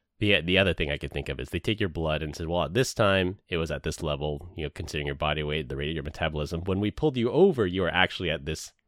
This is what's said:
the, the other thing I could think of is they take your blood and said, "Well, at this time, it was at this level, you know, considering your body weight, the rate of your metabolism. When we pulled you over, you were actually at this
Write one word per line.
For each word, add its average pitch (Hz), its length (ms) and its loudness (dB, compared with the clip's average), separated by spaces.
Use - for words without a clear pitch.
the, 101 220 4
the 90 160 4
other 95 160 6
thing 76 180 -2
I 73 60 -2
could 71 140 -8
think 71 180 -4
of 65 100 -6
is 65 100 -8
they 90 100 -4
take 107 200 -2
your 98 100 0
blood 78 320 -2
and 76 140 -4
said, 82 120 -6
"Well, 87 160 0
at 76 100 -4
this 127 200 2
time, 98 460 2
it 90 80 -2
was 80 140 -2
at 73 120 -6
this 78 200 -4
level, 73 520 -2
you 80 100 -6
know, 73 40 -4
considering 73 380 -6
your 71 80 -2
body 76 280 0
weight, 73 240 -2
the 67 80 -8
rate 71 140 -4
of 80 60 -4
your 73 80 -4
metabolism. 76 580 -4
When 95 180 0
we 104 120 0
pulled 143 260 -2
you 117 140 2
over, 143 340 4
you 90 160 0
were 82 120 2
actually 90 360 2
at 76 160 -2
this 78 260 -6